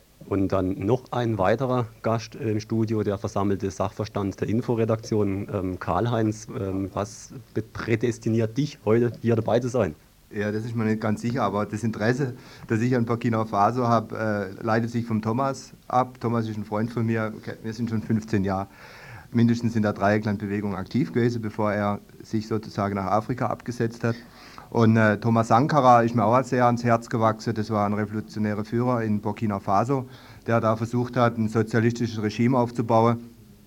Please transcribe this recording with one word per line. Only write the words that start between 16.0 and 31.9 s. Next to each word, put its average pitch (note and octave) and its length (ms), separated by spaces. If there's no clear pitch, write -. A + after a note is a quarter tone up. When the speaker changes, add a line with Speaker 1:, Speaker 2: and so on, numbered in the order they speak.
Speaker 2:
Thomas A2+ 260
ist G#2+ 80
ein G#2 80
Freund A2 260
von A#2+ 160
mir, A2 280
ke-, - 180
wir A2 120
sind A#2 160
schon G#2+ 120
fünfzehn G#2+ 440
Jahre G2 240
mindestens A#2 420
in A2 60
der G#2 100
Dreiecklandbewegung G#2 840
aktiv A#2 380
gewesen, A#2 300
bevor G#2+ 320
er G2+ 260
sich A2 240
sozusagen G#2 480
nach F#2+ 120
Afrika A#2 400
abgesetzt A#2 580
hat. A2+ 100
Und, A2+ 260
äh, G#2+ 240
Thomas A2+ 300
Sankara B2+ 520
ist A#2 140
mir A2+ 80
auch A#2+ 200
sehr B2 220
ans A#2+ 200
Herz A#2 240
gewachsen. A2 440
Das G#2+ 160
war G#2 160
ein G2+ 60
revolutionärer G#2+ 720
Führer A#2+ 400
in G#2+ 160
Burkina G#2 400
Faso, A#2 480
der A#2 140
da A2 160
versucht A#2+ 400
hat, A#2 200
ein A2 120
sozialistisches A2+ 720